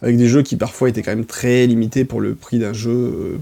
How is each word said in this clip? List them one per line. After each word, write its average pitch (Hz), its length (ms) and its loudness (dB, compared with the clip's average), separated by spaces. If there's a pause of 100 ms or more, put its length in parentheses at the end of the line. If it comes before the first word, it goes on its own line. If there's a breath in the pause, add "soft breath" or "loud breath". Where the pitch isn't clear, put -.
avec 120 160 2
des 120 120 6
jeux 127 120 6
qui, - 160 -2
parfois, 120 320 -2
étaient 110 140 -2
quand 101 120 -4
même 113 120 -4
très 123 400 2
limités 117 400 2
pour 110 160 -4
le 104 120 -2
prix - 240 -4
d'un 107 140 -2
jeu, 110 180 -6
euh, - 520 -4